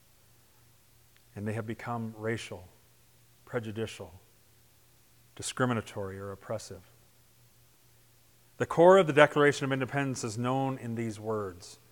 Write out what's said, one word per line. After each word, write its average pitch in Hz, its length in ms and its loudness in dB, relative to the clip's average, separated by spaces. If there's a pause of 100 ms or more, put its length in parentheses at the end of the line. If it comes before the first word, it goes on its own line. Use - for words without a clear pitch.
(1400)
and 104 120 -8
they 107 60 -2
have 110 120 -6
become 113 540 -8
racial, 107 480 -6 (800)
prejudicial, 107 680 -8 (1200)
discriminatory, 107 840 -6
or 98 120 -12
oppressive. 95 600 -12 (1700)
The 120 100 -2
core 185 320 10
of 170 80 4
the 147 60 2
Declaration 147 520 6
of 135 60 -2
Independence 135 520 -2
is 110 140 -6
known 131 400 -2
in 117 160 -8
these 113 260 -6
words. 104 600 -6 (120)